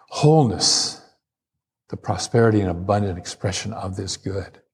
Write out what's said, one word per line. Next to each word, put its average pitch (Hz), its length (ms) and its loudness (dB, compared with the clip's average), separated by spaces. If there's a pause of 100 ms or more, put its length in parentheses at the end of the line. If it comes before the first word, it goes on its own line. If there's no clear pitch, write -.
wholeness, - 920 2 (880)
the - 80 -10
prosperity 110 640 2
and 95 100 0
abundant 92 480 -2
expression - 540 -8
of 95 240 -8
this 98 200 -8
good. - 440 -8 (140)